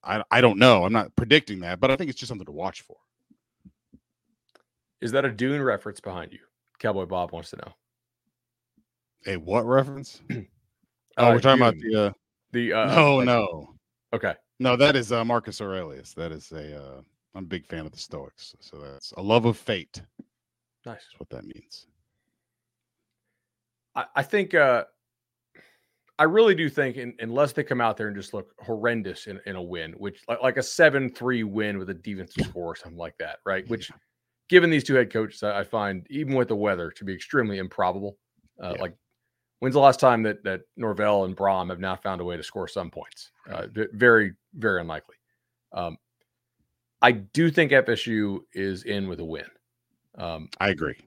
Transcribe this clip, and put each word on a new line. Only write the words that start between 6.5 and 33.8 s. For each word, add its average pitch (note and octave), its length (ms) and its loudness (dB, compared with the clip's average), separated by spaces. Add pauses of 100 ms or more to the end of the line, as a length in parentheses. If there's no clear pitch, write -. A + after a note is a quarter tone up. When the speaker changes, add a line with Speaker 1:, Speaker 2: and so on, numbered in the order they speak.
Speaker 2:
Cowboy G2 260 -4
Bob F2 240 -6
wants E2 200 -14
to - 80 -18
know. - 140 -18 (1600)
Speaker 1:
A G2 80 -4
what F#2 300 -2
reference? C3+ 600 -2
Speaker 2:
<clears throat> - 60 -8 (840)
Speaker 1:
Oh, A#2+ 120 6
Speaker 2:
Uh, A#2 40 8
Speaker 1:
we're A#2+ 80 6
talking B2+ 220 6
about A#2 160 6
Speaker 2:
Dune. A2+ 140 -6
Speaker 1:
the, G#2+ 140 2
uh, G2+ 60 -2 (380)
Speaker 2:
The, A#2+ 220 -2
uh, A2 240 0
Speaker 1:
no, D3 220 6
Speaker 2:
like B2 80 2
Speaker 1:
no. G2 480 -2 (380)
Speaker 2:
Okay. G#2 220 -4 (240)
Speaker 1:
No, B2+ 160 2
that C#3 220 4
is, A#2 160 -2
uh, A#2 120 0
Marcus A2+ 360 -2
Aurelius. F2+ 540 -10
That D#2+ 180 -8
is D2+ 180 -16
a, D2+ 300 -14
uh, C2+ 200 -20 (360)
I'm F#2+ 80 -14
a - 20 -16
big E2 200 -10
fan D#2+ 200 -12
of D2 60 -16
the - 60 -20
Stoics. - 600 -18
So - 200 -20
that's C#2 380 -18
a F#2 60 -12
love A2 220 4
of A#2 120 2
fate. - 460 -10 (840)
Speaker 2:
Nice. A#2 100 -14
Speaker 1:
That's - 240 -20
what - 100 -18
that - 140 -14
means. - 420 -20 (2000)
Speaker 2:
I, C3 120 -6 (100)
I C#3 60 0
think, G3 320 -2
uh, C3+ 300 6 (1400)
I D#3 40 6
really G3+ 300 6
do D#3+ 140 -2
think, - 280 -2
in-, B2 240 -12
unless C3 320 0
they D3+ 120 -4
come C3 160 -4
out A2+ 160 0
there G#2+ 120 -6
and G2+ 80 -8
just G2 180 -14
look G2 260 -10
horrendous A2 640 -4
in, G2+ 200 -16
in G2 100 -10
a F#2 60 -10
win, E2+ 300 -10
which, G2 360 -12
like, A#2 140 -6
like, B2+ 140 2
a C3 60 -2
seven C#3 480 4
three B2 340 -4
win G#2 340 -4
with F#2 120 -8
a F#2+ 40 -6
defensive F#2 520 -8
score F2 260 -10
or - 40 -14
something E2+ 220 -20
like E2 200 -12
that, D#2 280 -12
right? G2 220 -4
Which, G#2+ 220 -6